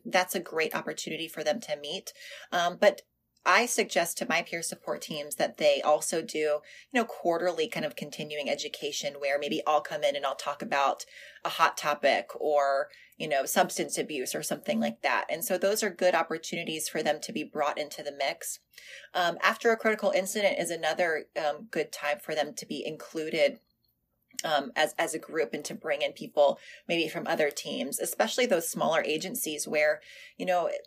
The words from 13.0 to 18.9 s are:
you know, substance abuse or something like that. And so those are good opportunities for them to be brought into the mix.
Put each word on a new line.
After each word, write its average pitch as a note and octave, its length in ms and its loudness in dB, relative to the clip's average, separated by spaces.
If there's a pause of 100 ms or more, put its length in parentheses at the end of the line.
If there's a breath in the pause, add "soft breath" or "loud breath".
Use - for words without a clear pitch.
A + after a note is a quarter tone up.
you D#3+ 120 -6
know, C3+ 160 2
substance F3 520 0
abuse C#3+ 380 -4
or D#3 80 -4
something G#3 380 -2
like - 220 -2
that. B2 260 0
And E3 140 -4
so F3+ 140 0
those G3+ 260 2
are G#3 60 0
good F3+ 260 4
opportunities D#3+ 760 -2
for D#3+ 120 -2
them D3+ 200 0
to - 100 -10
be D3+ 140 -4
brought D3 340 -2
into D3 240 -8
the C#3+ 80 -8
mix. - 480 -4 (540 loud breath)